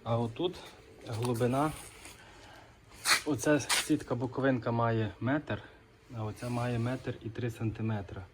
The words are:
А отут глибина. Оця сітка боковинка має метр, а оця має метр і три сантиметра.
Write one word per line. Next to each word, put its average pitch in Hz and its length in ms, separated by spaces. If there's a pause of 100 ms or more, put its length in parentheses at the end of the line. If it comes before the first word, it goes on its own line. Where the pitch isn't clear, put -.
А 117 140
отут 117 400 (500)
глибина. 123 640 (1500)
Оця 147 340
сітка - 560
боковинка 127 560
має 113 480
метр, 120 440 (520)
а 110 80
оця 107 260
має 120 300
метр 123 420
і 110 80
три 120 220
сантиметра. 110 840